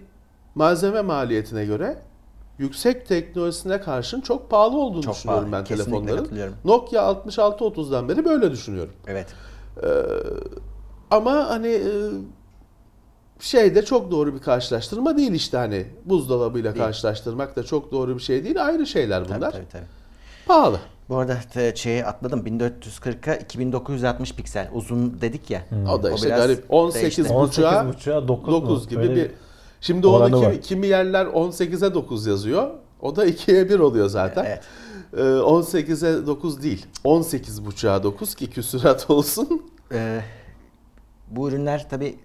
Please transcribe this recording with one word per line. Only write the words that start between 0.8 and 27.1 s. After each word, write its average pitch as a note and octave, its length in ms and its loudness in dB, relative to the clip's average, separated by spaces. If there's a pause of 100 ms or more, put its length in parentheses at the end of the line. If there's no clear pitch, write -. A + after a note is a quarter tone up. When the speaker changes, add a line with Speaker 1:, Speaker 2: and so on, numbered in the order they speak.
Speaker 1:
maliyetine A2+ 640 -2
göre D3 320 -2 (600)
yüksek A#3 500 -2
teknolojisine F3 760 -2
karşın D3+ 400 -4
çok - 280 -4
pahalı A3+ 300 4
olduğunu G3 240 -2
Speaker 2:
Çok C3+ 120 -2
Speaker 1:
düşünüyorum G#2 360 -2
Speaker 2:
pahalı. G2 100 -2
Speaker 1:
ben G2 60 -8
Speaker 2:
Kesinlikle G#2 240 -4
Speaker 1:
telefonların. G#2+ 320 -2
Speaker 2:
katılıyorum. G#3 320 -8 (100)
Speaker 1:
Nokia A#3 380 2
altmış G3 360 -2
altı G#3 260 2
otuzdan C3+ 440 -4
beri D4 160 0
böyle D4 260 2
düşünüyorum. F#2 420 -8 (140)
Speaker 2:
Evet. F#2+ 200 -8 (560)
Speaker 1:
Ee, - 40 0 (1200)
ama A3 200 2 (180)
hani, A3+ 180 -4
e, G3+ 240 0 (1500)
şey G#3 360 6
de G#3 100 6
çok G#3+ 260 0
doğru D3 220 0
bir C#3 60 -8
karşılaştırma D3 800 0
değil C4+ 140 2
işte, D#3 260 -2
hani G#2 280 -2 (200)
buzdolabıyla B2 720 0
Speaker 2:
Değil. A#2 100 0
Speaker 1:
karşılaştırmak A2+ 680 -4
da A#2+ 80 -4
çok C#3+ 280 -4
doğru B2+ 240 -2
bir B2 60 -8
şey C3+ 220 0
değil. D4 220 -2
Ayrı D#4 220 0
şeyler G#2 360 0
Speaker 2:
Tabii, F#2 140 -6
Speaker 1:
bunlar. C#3 140 -4
Speaker 2:
tabii, F#2+ 200 -12
tabii. F2+ 120 -14 (640)
Speaker 1:
Pahalı. B3 320 6 (300)
Speaker 2:
Bu B2+ 80 0
arada B2+ 200 0 (160)
te-, A#2+ 220 2
şeyi A#2+ 300 -2
atladım. A2+ 400 -4
Bin A2 140 -4
dört A#2+ 260 -4
yüz G#2+ 140 -16
kırka B2+ 360 -4
iki - 240 -10
bin B2+ 120 -2
dokuz C3 240 -4
yüz B2 80 -4
altmış B2+ 320 -2
piksel. - 380 -8
Uzun A#2+ 480 -2
dedik A#2+ 280 -4
ya. F#2 200 -4
Speaker 3:
Hmm. G#2 200 -2
Speaker 1:
O - 140 0
da G2 80 0
Speaker 2:
O - 40 -2
Speaker 1:
işte G#2+ 120 0
Speaker 2:
biraz A#2+ 200 2
Speaker 1:
garip. B2+ 220 0
On E3+ 200 4
sekiz E3 280 -2